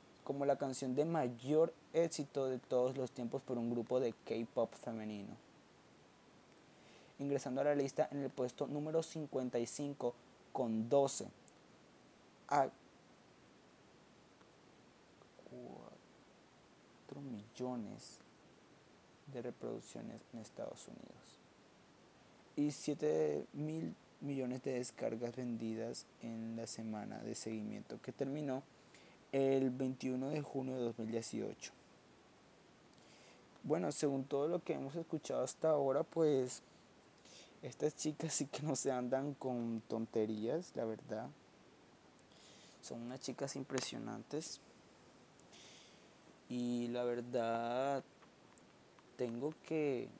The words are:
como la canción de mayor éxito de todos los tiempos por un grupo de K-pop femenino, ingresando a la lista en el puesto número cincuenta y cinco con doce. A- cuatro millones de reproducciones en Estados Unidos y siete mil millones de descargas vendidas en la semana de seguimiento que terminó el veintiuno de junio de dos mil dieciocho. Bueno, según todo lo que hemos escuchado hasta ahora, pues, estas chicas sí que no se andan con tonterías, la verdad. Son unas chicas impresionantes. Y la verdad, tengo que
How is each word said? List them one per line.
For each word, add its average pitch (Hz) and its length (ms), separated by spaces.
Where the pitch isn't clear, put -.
como 139 220
la 139 120
canción 131 380
de 147 100
mayor 143 680
éxito 151 540
de 127 120
todos 127 380
los 127 140
tiempos 127 300
por 123 160
un 117 140
grupo 120 280
de 120 140
K-pop 117 500
femenino, 107 600
ingresando 139 420
a - 20
la 147 120
lista 139 360
en 143 100
el 135 80
puesto 127 380
número 151 340
cincuenta 135 580
y 117 60
cinco 143 480
con 113 380
doce. 139 380
A- 139 200
cuatro 143 120
millones 113 960
de 123 80
reproducciones 113 800
en 117 80
Estados - 480
Unidos - 520
y 147 160
siete 151 840
mil 160 420
millones 131 420
de 135 100
descargas 120 640
vendidas 117 680
en 113 340
la 113 120
semana 107 520
de 113 140
seguimiento 110 680
que - 100
terminó 139 500
el 135 400
veintiuno 131 580
de 151 120
junio 131 340
de 127 60
dos 120 180
mil 110 100
dieciocho. 113 640
Bueno, 156 280
según 139 340
todo 139 220
lo 175 160
que 170 100
hemos 135 220
escuchado 147 480
hasta - 260
ahora, 143 340
pues, 147 580
estas 147 340
chicas 151 380
sí - 120
que - 160
no 147 140
se 135 160
andan 131 420
con 117 540
tonterías, 113 880
la 123 100
verdad. 110 440
Son 120 200
unas 123 180
chicas 139 360
impresionantes. 123 1080
Y 120 400
la 120 160
verdad, 120 1000
tengo 123 360
que 143 420